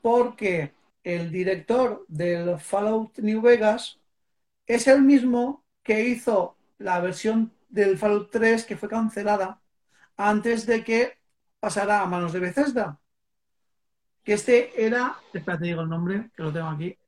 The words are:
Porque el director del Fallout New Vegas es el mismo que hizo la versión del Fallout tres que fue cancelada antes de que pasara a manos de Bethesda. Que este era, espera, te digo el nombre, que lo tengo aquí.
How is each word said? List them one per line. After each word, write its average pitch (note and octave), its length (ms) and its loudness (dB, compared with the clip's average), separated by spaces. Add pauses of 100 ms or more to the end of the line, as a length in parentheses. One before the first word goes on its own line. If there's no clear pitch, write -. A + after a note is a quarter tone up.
Porque A3+ 720 0 (300)
el E3+ 300 -6
director F#3+ 760 -2
del E3+ 520 -4
Fallout G#3+ 580 -4
New G#3+ 240 -2
Vegas A3 560 4 (680)
es A#3 200 0
el C#4 160 8
mismo B3+ 640 4 (180)
que A3 220 0
hizo A3+ 520 0 (220)
la F#3 220 -2
versión A3 520 -2 (160)
del G3 300 2
Fallout G#3 320 0
tres A3+ 340 2
que G#3 120 -10
fue G#3 120 -10
cancelada G#3 720 -2 (560)
antes G#3 500 0
de A3+ 180 0
que A#3 340 -2 (400)
pasara G#3 440 0
a F#3 40 -2
manos F3 260 -4
de F3+ 80 -4
Bethesda. G3+ 600 -2 (1200)
Que G#3 100 0
este A#3+ 520 2
era, B3 300 -2 (160)
espera, F3+ 260 -6
te D#3+ 80 -6
digo E3 160 -4
el D#3+ 60 -6
nombre, F3+ 480 -4
que D#3+ 60 -12
lo D#3 100 -6
tengo D#3+ 160 -6
aquí. D#3 280 -8 (120)